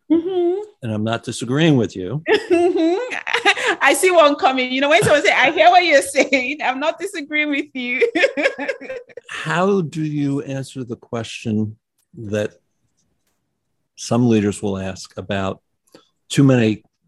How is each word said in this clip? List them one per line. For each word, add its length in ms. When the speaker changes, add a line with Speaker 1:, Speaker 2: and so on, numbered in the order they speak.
Speaker 1:
Mm-hmm. 500
Speaker 2:
and 120
I'm 100
not 200
disagreeing 540
with 180
you. 340
Speaker 1:
Mm-hmm. 1500
<laughs> 20
I 120
see 180
one 240
coming. 360
You 100
know, 80
when 120
someone 220
say, 80
"I 200
hear 180
what 160
you're 160
saying, 600
I'm 180
not 200
disagreeing 500
with 240
you." 340
<laughs> 600
Speaker 2:
How 520
do 220
you 380
answer 420
the 140
question 800
that 400
some 320
leaders 340
will 160
ask 400
about 440
too 160
many 400